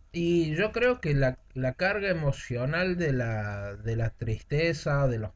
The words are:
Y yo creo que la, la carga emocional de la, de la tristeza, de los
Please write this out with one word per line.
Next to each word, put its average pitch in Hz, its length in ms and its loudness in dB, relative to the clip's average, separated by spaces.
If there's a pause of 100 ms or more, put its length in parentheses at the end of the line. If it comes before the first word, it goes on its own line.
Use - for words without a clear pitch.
(120)
Y 170 440 2
yo 202 160 0
creo 247 280 2
que 151 140 0
la, 131 240 2 (160)
la 127 220 -2
carga 196 340 0
emocional 156 880 0
de 160 160 2
la, 104 640 -2
de 107 200 -2
la 113 140 0
tristeza, 143 1000 0
de 117 120 0
los 104 160 -6